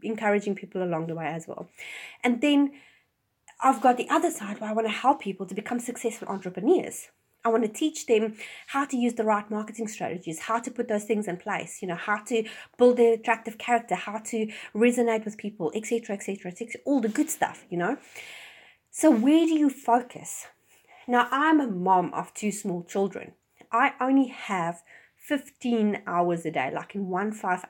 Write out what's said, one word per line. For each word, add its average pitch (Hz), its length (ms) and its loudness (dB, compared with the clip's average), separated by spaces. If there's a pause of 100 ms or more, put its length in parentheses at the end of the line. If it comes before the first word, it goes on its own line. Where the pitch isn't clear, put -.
encouraging 208 520 0
people 190 280 -8
along 165 240 -2
the 165 80 -6
way 160 120 -6
as 160 220 -8
well. - 200 -12 (540)
And 240 200 2
then 285 300 4 (880)
I've 247 180 4
got 247 160 6
the - 140 -6
other 330 200 2
side 208 300 -8
where 214 80 -6
I 220 60 -4
want 226 140 0
to 214 40 -4
help 269 300 2
people 190 240 -6
to 196 80 -10
become 214 260 -6
successful 240 480 -6
entrepreneurs. 190 800 0 (340)
I 233 60 0
want 226 140 4
to 214 80 0
teach 311 340 -4
them 220 300 2 (320)
how 277 180 -2
to 277 140 -4
use 240 160 2
the 233 100 -2
right 208 260 0
marketing 214 380 -6
strategies, 180 520 -8
how 226 180 -2
to 240 120 -10
put 240 180 -6
those 208 160 -2
things 214 220 -2
in 180 120 -6
place, - 420 -8
you 190 80 -6
know, 170 60 -4
how 208 300 -2
to 226 200 -2 (320)
build 247 220 6
their 233 160 6
attractive 226 420 -2
character, 233 380 -2
how 208 240 -6
to 220 340 -4 (220)
resonate 233 500 4
with 208 140 -10
people, 202 360 -6
et 220 120 -6
cetera, 226 300 -4
et 202 60 -10
cetera, 196 280 -8
et 180 80 -12
cetera, - 260 -10
all 269 160 2
the 220 80 0
good 294 220 -2
stuff, - 400 -4
you 175 80 -4
know. 190 180 0 (960)
So - 200 4
where 285 360 6
do 320 120 4
you 294 120 6
focus? - 800 -2 (600)
Now, 240 220 4
I'm 302 300 4
a 277 60 0
mom 185 460 2
of - 220 -8
two 208 180 -2
small 175 320 -6
children. - 480 -4 (400)
I 269 300 2
only 269 240 4
have 170 560 -4 (340)
fifteen 233 920 -2
hours 175 380 0
a 156 60 -6
day, 139 200 -2
like 160 240 -8
in 196 140 -6
one 190 240 -2
five 185 380 -4